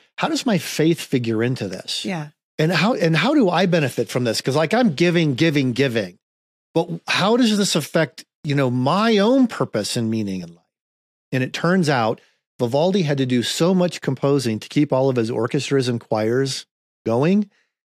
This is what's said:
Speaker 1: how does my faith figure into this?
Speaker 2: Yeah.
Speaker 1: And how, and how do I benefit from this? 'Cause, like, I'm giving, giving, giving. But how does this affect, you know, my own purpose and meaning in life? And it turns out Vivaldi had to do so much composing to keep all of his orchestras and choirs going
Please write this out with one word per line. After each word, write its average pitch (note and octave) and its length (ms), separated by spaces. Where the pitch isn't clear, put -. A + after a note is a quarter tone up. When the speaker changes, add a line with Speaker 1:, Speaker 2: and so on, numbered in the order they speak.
Speaker 1:
how - 100
does D4+ 180
my A3 100
faith D#3+ 440
figure A#2 420
into A#2+ 260
this? - 360
Speaker 2:
Yeah. E3 240
Speaker 1:
And D#3 140
how, F#3 220
and E3 220
how G#3 180
do A#3 160
I F3 160
benefit D3+ 420
from B2 160
this? A2 160
'Cause, C3 160
like, D#3 160
I'm A3 220
giving, E3 400
giving, C#3 380
giving. A2+ 460
But E3 140
how G#3 280
does A3 220
this G3 160
affect, D#3+ 500
you C#3+ 100
know, C#3 160
my F3+ 480
own A#3+ 300
purpose - 480
and A2+ 120
meaning G#2 340
in E2 120
life? - 100
And B2+ 100
it B2+ 100
turns F3 360
out A#2+ 320
Vivaldi D#3 440
had C#3+ 160
to C3+ 80
do B2 160
so E3 320
much F3+ 260
composing C3 600
to - 80
keep D3 240
all C3+ 160
of C3 80
his A2+ 140
orchestras B2+ 580
and A#2+ 120
choirs A#2+ 640
going E3 460